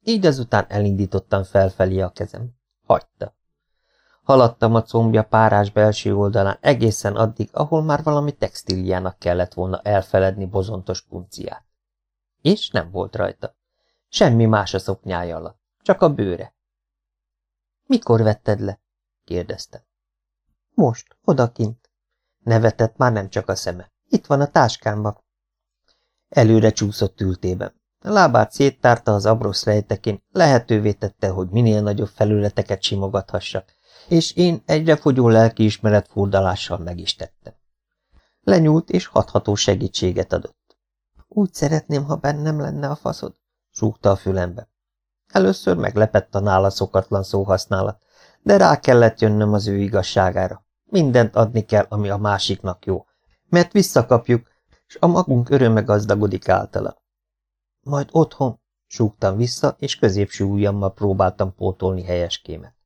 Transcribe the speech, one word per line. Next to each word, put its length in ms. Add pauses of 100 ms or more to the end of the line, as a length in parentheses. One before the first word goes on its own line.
Így 260
azután 420
elindítottam 720
felfelé 580
a 100
kezem. 500 (260)
Hagyta. 500 (880)
Haladtam 520
a 80
combja 400
párás 480
belső 460
oldalán 440
egészen 560
addig, 360
ahol 300
már 200
valami 300
textíliának 840
kellett 360
volna 260
elfeledni 680
bozontos 560
punciát. 640 (760)
És 300
nem 200
volt 260
rajta. 400 (520)
Semmi 380
más 280
a 40
szoknyája 580
alatt, 240 (220)
csak 200
a 120
bőre. 400 (1300)
„Mikor 360
vetted 380
le?” 200 (440)
kérdeztem. 560 (960)
„Most, 500
odakint.” 680 (480)
Nevetett, 580
már 160
nem 160
csak 200
a 60
szeme. 380 (160)
„Itt 180
van 140
a 60
táskámban.” 800 (1040)
Előre 420
csúszott 500
ültében. 600 (180)
A 120
lábát 420
széttárta 600
az 120
abrosz 380
rejtekén, 680
lehetővé 640
tette, 360
hogy 200
minél 340
nagyobb 260
felületeket 720
simogathassak, 960 (320)
és 280
én 300
egyre 300
fogyó 320
lelkiismeret 800
furdalással 680
meg 200
is 160
tettem. 400 (880)
Lenyúlt, 500
és 160
hatható 480
segítséget 800
adott. 440 (520)
„Úgy 260
szeretném, 500
ha 120
bennem 440
lenne 280
a 80
faszod”, 380 (360)
súgta 400
a 60
fülembe. 540 (600)
Először 440
meglepett 580
a 60
nála 300
szokatlan 520
szóhasználat, 800 (400)
de 140
rá 240
kellett 400
jönnöm 320
az 140
ő 100
igazságára. 880 (280)
Mindent 440
adni 280
kell, 240
ami 200
a 80
másiknak 680
jó, 200 (420)
mert 240
visszakapjuk, 760 (380)
s 140
a 60
magunk 440
öröme 300
gazdagodik 680
általa. 540 (800)
„Majd 300
otthon“, 500 (260)
súgtam 500
vissza, 420
és 180
középső 480
ujjammal 480
próbáltam 600
pótolni 480
helyeskémet. 720 (120)